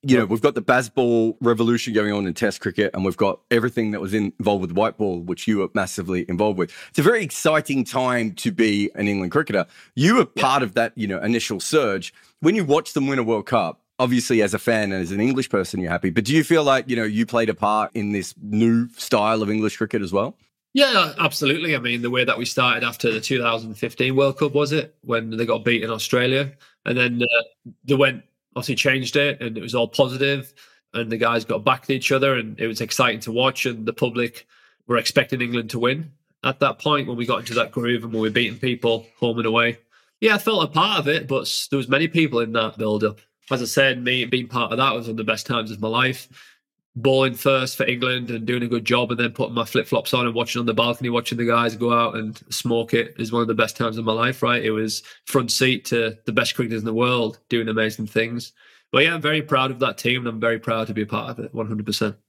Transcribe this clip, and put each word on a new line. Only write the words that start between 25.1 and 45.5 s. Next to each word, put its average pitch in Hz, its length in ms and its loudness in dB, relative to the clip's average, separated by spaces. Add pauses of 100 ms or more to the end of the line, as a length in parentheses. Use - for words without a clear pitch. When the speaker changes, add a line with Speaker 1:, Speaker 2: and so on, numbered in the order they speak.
Speaker 2:
they 117 80 0
got 110 180 0
beat 117 200 2
in 113 80 -4
Australia? 131 640 0 (340)
And 123 100 -2
then, 120 240 0
uh, 117 220 0 (420)
they 135 80 2
went, 135 300 2 (300)
obviously 123 220 -4
changed 131 400 0
it, 143 240 2
and 113 180 -8
it 107 40 -8
was 117 140 -8
all 117 120 2
positive, 131 680 0 (400)
and 117 160 -4
the 113 60 -2
guys 117 300 0
got 104 180 -4
back 127 220 2
to 139 80 0
each 131 180 -2
other, 135 240 2
and 110 240 -6
it 113 80 -2
was 110 140 -6
exciting 117 400 0
to 113 100 -8
watch, 127 340 0
and 117 200 -4
the 113 80 -2
public 117 520 -2 (420)
were 120 100 2
expecting 123 440 0
England 120 280 -2
to 117 100 -6
win 139 320 -2 (320)
at 135 160 -4
that 139 200 0
point 147 280 0
when 123 80 -6
we 120 100 -4
got 117 140 0
into 117 140 -10
that 113 180 0
groove 120 320 -2
and 117 80 -10
we 110 80 -2
were 110 100 2
beating 117 300 0
people 120 460 -2 (140)
home 117 180 0
and 117 80 -2
away. 117 320 2 (420)
Yeah, 214 160 4
I - 20 -2
felt 208 280 0
a - 20 -10
part 175 320 2
of 160 80 -2
it, 151 220 -2
but 135 140 0
s-, - 260 -6
there 139 80 0
was 127 100 -4
many 147 220 2
people 156 320 2
in 113 120 -2
that 110 240 -2
build-up. 107 420 0 (300)
As 127 120 -2
I 120 40 -4
said, 127 380 2
me 123 220 0
being 123 240 -2
part 120 240 -2
of 117 60 -2
that 135 160 2
was 117 100 -8
one 117 60 -8
of 110 60 -6
the 113 60 -6
best 110 220 -4
times 113 260 -4